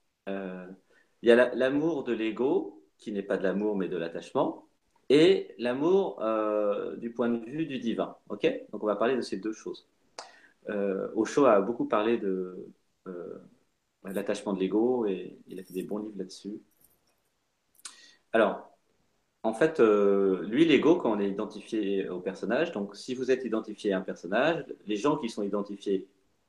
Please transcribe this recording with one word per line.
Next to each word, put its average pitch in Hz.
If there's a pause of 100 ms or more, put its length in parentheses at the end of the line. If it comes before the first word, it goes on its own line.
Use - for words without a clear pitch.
(300)
euh, 95 (560)
il 110
y -
a 117
la, 123
l'amour 143
de 123
l'ego, 113 (160)
qui -
n'est 98
pas 98
de 95
l'amour, 101
mais 92
de 90
l'attachement, 85 (420)
et 165
l'amour, 151
euh, 107
du 117
point 120
de 117
vue 151
du 135
divin. 95 (120)
Ok ? 104 (240)
Donc, 104
on 104
va 104
parler 117
de 120
ces 107
deux 107
choses. - (840)
Euh, 101
Osho 110
a 107
beaucoup 117
parlé 113
de, 92 (400)
euh, 90 (680)
l'attachement 98
de 90
l'ego, 110
et 90 (100)
il -
a -
fait -
des 90
bons 95
livres 107
là-dessus. 95 (1700)
Alors, 104 (720)
en 110
fait, 156
euh, 101
lui, 117
l'ego, 147
quand 120
on 104
est 101
identifié 98
au 90
personnage, 110
donc 101
si -
vous 127
êtes 127
identifié 107
à 92
un -
personnage, 120 (220)
les 107
gens 143
qui 117
sont 110
identifiés 101 (420)